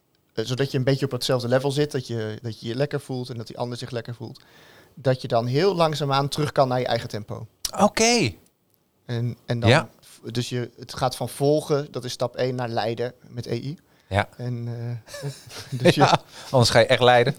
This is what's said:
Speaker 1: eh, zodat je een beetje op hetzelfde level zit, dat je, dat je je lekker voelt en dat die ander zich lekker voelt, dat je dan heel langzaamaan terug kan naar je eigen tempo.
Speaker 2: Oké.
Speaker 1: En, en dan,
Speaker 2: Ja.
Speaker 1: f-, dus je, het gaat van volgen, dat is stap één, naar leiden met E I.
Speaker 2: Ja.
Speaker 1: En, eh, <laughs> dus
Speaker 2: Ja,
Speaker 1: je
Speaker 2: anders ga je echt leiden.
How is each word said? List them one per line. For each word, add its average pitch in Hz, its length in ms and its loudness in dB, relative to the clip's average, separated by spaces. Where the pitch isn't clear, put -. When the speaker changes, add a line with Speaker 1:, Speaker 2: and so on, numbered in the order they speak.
Speaker 1:
eh, 113 120 -4
zodat 131 260 -2
je 143 60 0
een 127 60 2
beetje 135 220 2
op 139 60 -2
hetzelfde 123 360 -2
level 131 240 2
zit, 147 200 0
dat 127 160 -6
je, 110 340 -6
dat 113 180 -10
je 117 80 -10
je 113 80 -6
lekker 139 260 -2
voelt 127 280 -8
en 123 80 -10
dat 110 100 -12
die - 100 -16
ander 120 200 -6
zich 123 120 -12
lekker 120 260 -8
voelt, - 260 -16
dat 131 260 0
je 127 60 -10
dan 120 180 2
heel 160 300 2
langzaamaan 143 520 2
terug 143 240 -2
kan 135 160 4
naar 127 120 0
je 123 60 -2
eigen - 240 -2
tempo. 110 380 -10
Speaker 2:
Oké. 214 540 4
Speaker 1:
En, 120 400 -4
en 120 140 -2
dan, 110 100 4
Speaker 2:
Ja. 139 200 4
Speaker 1:
f-, - 160 -20
dus 123 180 -4
je, 123 300 -6
het 123 160 -16
gaat 127 200 -2
van 123 140 -6
volgen, 147 600 0
dat 123 120 -10
is 123 80 -8
stap - 240 -4
één, 127 200 -2
naar 123 140 -4
leiden 117 440 -2
met 120 180 -12
E 123 100 -4
I. 131 220 -8
Speaker 2:
Ja. 98 300 -2
Speaker 1:
En, 120 300 -8
eh, 554 180 -10
<laughs> 127 120 -6
dus 170 120 6
Speaker 2:
Ja, - 300 4
Speaker 1:
je - 260 -16
Speaker 2:
anders 127 200 6
ga 120 80 6
je 113 60 8
echt 127 160 4
leiden. 123 380 6